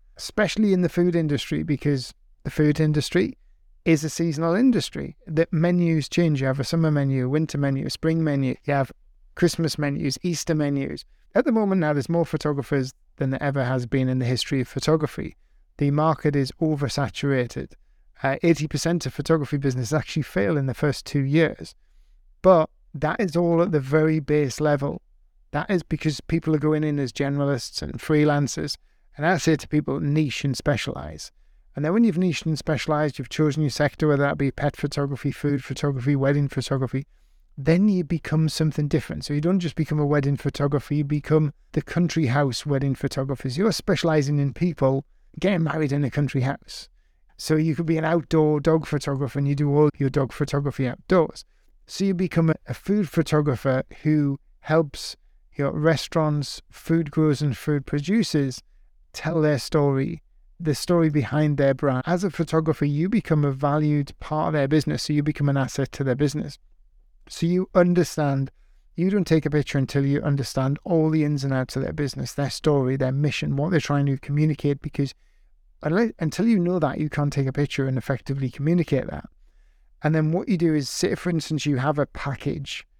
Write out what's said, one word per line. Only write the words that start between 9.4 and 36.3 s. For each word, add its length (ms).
menus, 460
Easter 320
menus. 500
At 100
the 80
moment 260
now, 140
there's 160
more 160
photographers 640
than 120
there 140
ever 200
has 220
been 240
in 100
the 60
history 360
of 60
photography. 680
The 140
market 440
is 240
oversaturated. 1120
Uh, 180
eighty 260
percent 380
of 80
photography 440
businesses 360
actually 300
fail 340
in 80
the 80
first 320
two 160
years. 540
But 280
that 260
is 140
all 260
at 100
the 80
very 400
base 400
level. 420
That 180
is 140
because 380
people 340
are 40
going 240
in 160
as 140
generalists 680
and 120
freelancers. 800
And 100
I 120
say 180
to 120
people, 320
niche 440
and 140
specialize. 720
And 100
then 80
when 100
you've 140
niched 280
and 120
specialized, 640
you've 100
chosen 320
your 80
sector, 380
whether 160
that 140
be 140
pet 240
photography, 560
food 320
photography, 520
wedding 340